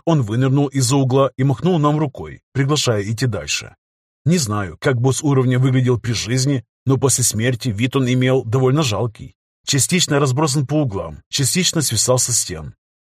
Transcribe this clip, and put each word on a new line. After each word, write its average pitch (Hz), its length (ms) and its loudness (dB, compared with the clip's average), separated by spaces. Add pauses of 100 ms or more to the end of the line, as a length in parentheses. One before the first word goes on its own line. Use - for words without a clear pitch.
он 160 160 2
вынырнул 131 460 0
из-за 131 280 0
угла 135 400 2
и 131 80 -2
махнул 160 360 0
нам 147 200 2
рукой, - 420 -8 (120)
приглашая 135 500 0
идти 110 220 -4
дальше. 98 500 -6 (480)
Не 170 140 2
знаю, 104 420 -4
как 127 220 0
босс 131 200 0
уровня 131 380 2
выглядел 127 400 2
при 117 140 -4
жизни, 127 500 -2 (220)
но 135 120 2
после 135 260 0
смерти 120 460 -2
вид 113 260 -2
он 127 160 0
имел 127 340 2
довольно 131 380 2
жалкий. 117 520 -6 (300)
Частично 147 540 0
разбросан 143 460 0
по 151 160 0
углам, 90 480 -6
частично 165 520 0
свисал 127 360 2
со 127 160 0
стен. 80 400 -4 (320)